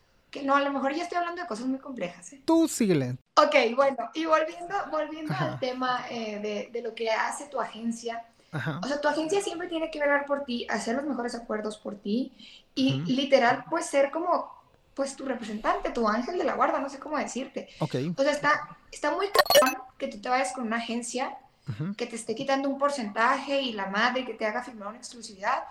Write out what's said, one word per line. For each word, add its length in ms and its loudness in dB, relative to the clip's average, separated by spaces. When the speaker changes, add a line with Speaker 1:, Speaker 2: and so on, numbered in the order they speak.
Speaker 1:
Que 140 -10
no, 120 6
a 60 6
lo 120 0
mejor 220 0
ya 80 -2
estoy 160 -2
hablando 240 -4
de 40 -10
cosas 200 -6
muy 120 0
complejas, 540 -10
¿eh? 100 -20
Speaker 2:
Tú 240 6
síguele. 500 2
Speaker 1:
Ok, 180 8
bueno, 400 2
y 100 -2
volviendo, 500 0
volviendo 400 -4
Speaker 2:
Ajá. 220 -2
Speaker 1:
al 60 -10
tema, 500 -2
eh, 300 -6
de, 340 -4
de 80 -6
lo 120 -6
que 160 -2
hace 360 0
tu 160 -4
agencia. 640 -6
Speaker 2:
Ajá. 320 -4
Speaker 1:
O 40 -4
sea, 120 0
tu 80 2
agencia 340 2
siempre 280 -4
tiene 220 -2
que 80 -6
velar 260 4
por 180 0
ti, 260 -4
hacer 260 0
los 100 -2
mejores 300 -2
acuerdos 420 -6
por 180 -10
ti 380 -2
y 260 2
Speaker 2:
Ujú. 100 0
Speaker 1:
literal, 580 4
pues, 160 0
ser 240 4
como, 420 0
pues, 200 -4
tu 100 -10
representante, 640 -2
tu 160 2
ángel 320 0
de 60 2
la 100 2
guarda, 240 2
no 100 -4
sé 80 -12
cómo 220 -6
decirte. 500 -6
Speaker 2:
Ok. 160 -2
Speaker 1:
O 60 2
sea, 80 4
está, 440 0
está 200 -2
muy 160 0
cabrón 560 6
que 80 -4
tú 120 -10
te 100 -4
vayas 240 2
con 120 -4
una 120 0
agencia 600 -4
Speaker 2:
Ujú. 260 -4
Speaker 1:
que 120 -4
te 80 -10
esté 180 -6
quitando 360 0
un 100 -2
porcentaje 840 2
y 120 -2
la 120 -4
madre 400 0
que 80 -8
te 140 -2
haga 160 -2
firmar 260 -12
una 80 -12
exclusividad 720 -4